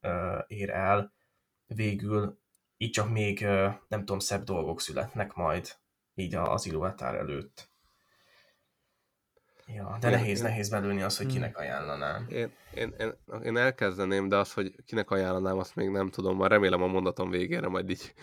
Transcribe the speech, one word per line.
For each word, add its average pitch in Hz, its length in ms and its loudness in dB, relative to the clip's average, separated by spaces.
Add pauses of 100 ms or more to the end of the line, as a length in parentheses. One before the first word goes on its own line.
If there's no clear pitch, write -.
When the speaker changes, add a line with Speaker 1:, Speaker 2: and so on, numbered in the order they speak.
Speaker 1:
ö, 90 460 -2
ér 101 240 -6
el, 101 420 2 (540)
végül 104 720 -2 (380)
így 113 140 -4
csak 107 200 0
még, 107 320 0
ö, 98 260 4 (200)
nem 107 100 -2
tudom, 98 200 -4
szebb 101 260 -2
dolgok 82 360 -2
születnek 78 540 -4
majd 85 420 -2 (380)
így 87 200 -4
a-, 85 180 0
az - 140 0
Ilúvatar 78 480 -4
előtt. - 560 -8 (2000)
Ja, 101 320 -8
de 120 100 2
Speaker 2:
Én, 123 40 6
Speaker 1:
nehéz, 110 240 2
Speaker 2:
én 117 60 0
Speaker 1:
nehéz 107 260 0
belülni 101 320 0
az, 101 140 0
hogy - 100 -2
Speaker 3:
Hmm. 131 80 0
Speaker 1:
kinek - 240 -2
ajánlanám. 73 720 -4
Speaker 2:
Én, 117 240 -4 (220)
én, 110 240 -4
én, 113 140 -2 (300)
én 117 140 0
elkezdeném, 98 720 2
de 101 80 4
az, 98 160 4
hogy 98 220 -4 (100)
kinek 110 260 -2
ajánlanám, 92 480 2
azt 92 160 -6
még 98 140 0
nem 95 220 2
tudom, 92 260 0
majd 95 140 6
remélem 92 320 6
a 90 40 4
mondatom 92 440 0
végére 92 380 0
majd 92 220 -2
így, - 320 -8